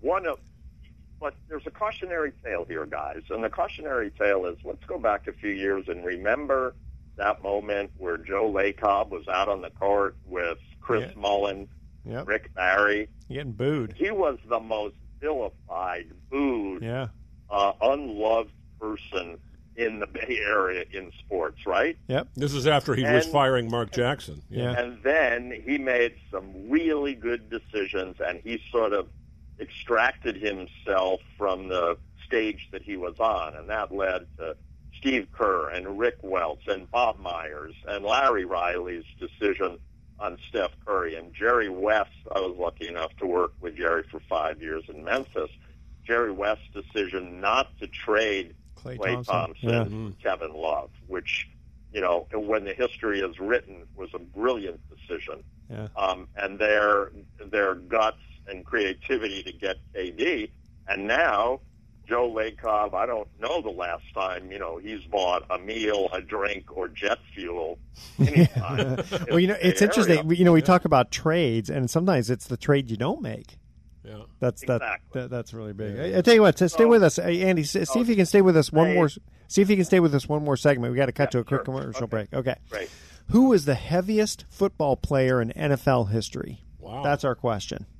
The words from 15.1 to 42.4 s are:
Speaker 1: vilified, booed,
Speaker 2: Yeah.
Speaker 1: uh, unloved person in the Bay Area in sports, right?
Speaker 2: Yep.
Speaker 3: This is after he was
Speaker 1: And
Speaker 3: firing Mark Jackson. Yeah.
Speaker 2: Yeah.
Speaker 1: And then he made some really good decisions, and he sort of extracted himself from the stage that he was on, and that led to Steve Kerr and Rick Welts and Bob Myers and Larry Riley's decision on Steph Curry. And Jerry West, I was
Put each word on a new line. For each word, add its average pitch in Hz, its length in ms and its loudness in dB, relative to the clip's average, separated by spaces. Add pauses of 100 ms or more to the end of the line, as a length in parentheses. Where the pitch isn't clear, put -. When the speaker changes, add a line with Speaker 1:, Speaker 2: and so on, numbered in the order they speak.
Speaker 1:
vilified, 92 880 -6 (240)
booed, 120 500 -2
Speaker 2:
Yeah. 120 280 -6 (400)
Speaker 1:
uh, 101 300 2
unloved 113 720 0 (280)
person 98 580 -8 (380)
in 110 240 -4
the 101 80 -6
Bay 113 360 -6
Area 95 480 0
in 95 280 -12
sports, 85 480 -4
right? 113 280 2 (120)
Speaker 2:
Yep. 135 280 -2
Speaker 3:
This 139 200 -4
is 131 120 -2
after 147 280 2
he 131 80 0
was 147 220 4
Speaker 1:
And 160 60 -8
Speaker 3:
firing 131 380 4
Mark 117 220 -2
Jackson. 120 580 -2
Yeah. 123 240 -4
Speaker 2:
Yeah. 120 80 -2
Speaker 1:
And 123 220 -8
then 123 600 0
he 139 140 -2
made 123 380 2 (160)
some 95 400 -10
really 151 420 2
good 117 380 -6
decisions, 95 680 -6
and 87 240 -6
he 113 160 -8 (120)
sort 110 220 0
of 98 140 -2 (520)
extracted 117 760 -2
himself 95 840 -2 (160)
from 95 300 -2
the 87 300 0 (280)
stage 110 460 -2
that 95 100 -12
he 101 160 -10
was 87 220 -8
on, 92 360 -2
and 82 140 -14
that 107 240 -4
led 92 320 -2 (120)
to 80 180 -8 (420)
Steve 127 340 -2
Kerr 92 380 0
and 92 300 -8
Rick 117 220 0
Welts 90 460 -4
and 92 240 -4
Bob 117 280 0
Myers 80 540 -10 (140)
and 101 180 -6
Larry 117 400 2
Riley's 87 600 -4 (140)
decision 92 580 -2 (420)
on 95 180 -8 (120)
Steph 95 220 -2 (140)
Curry. 101 300 -2
And 85 180 -14
Jerry 113 360 2
West, 101 420 0 (240)
I 98 40 -12
was 92 180 -4